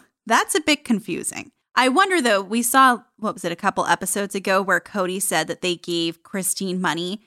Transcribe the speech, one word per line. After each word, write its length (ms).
<laughs> 140
that's 300
a 60
bit 220
confusing. 680
I 140
wonder, 320
though, 200
we 220
saw, 360
what 180
was 100
it, 60
a 40
couple 300
episodes 480
ago 300
where 160
Cody 400
said 280
that 140
they 140
gave 480
Christine 580
money 460